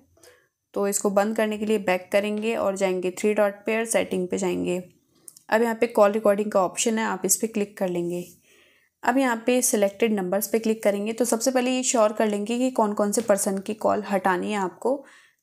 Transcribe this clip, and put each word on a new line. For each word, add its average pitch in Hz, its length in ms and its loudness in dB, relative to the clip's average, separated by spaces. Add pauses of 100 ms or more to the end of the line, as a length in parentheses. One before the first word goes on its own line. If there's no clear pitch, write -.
(760)
तो 196 140 0
इसको 202 240 -2
बंद 208 240 2
करने 214 220 0
के 214 80 -4
लिए 214 140 2
बैक 185 320 -2
करेंगे 214 440 0
और 196 200 -2
जाएंगे 185 360 0
थ्री 208 220 0
डॉट 202 320 0
पे 220 120 -2
और 226 80 -2
सेटिंग 190 420 -2
पे 190 100 -4
जाएंगे। 180 440 -2 (680)
अब 220 140 2
यहाँ 233 120 0
पे 226 120 0
कॉल 214 260 4
रिकॉर्डिंग 208 400 2
का 202 80 4
ऑप्शन 220 380 0
है, 226 60 -2
आप 196 200 -4
इस 190 120 2
पे - 100 -2
क्लिक 208 320 -4
कर 190 100 -2
लेंगे। 175 360 -4 (800)
अब 247 160 2
यहाँ 240 280 2
पे 254 160 4
सिलेक्टेड 208 500 2
नंबर्स 196 340 -2
पे 240 120 0
क्लिक 220 240 -2
करेंगे, 202 300 0
तो 226 120 0
सबसे 233 260 0
पहले 254 200 2
ये 254 120 0
श्योर 226 300 4
कर 220 160 2
लेंगे 208 300 -2
कि 254 120 2
कौन 220 240 0
कौन 208 180 0
से 233 100 0
पर्सन 196 360 2
की 202 180 -8
कॉल 202 260 0
हटानी 190 500 -2
है 214 60 -2
आपको, 226 460 -4 (380)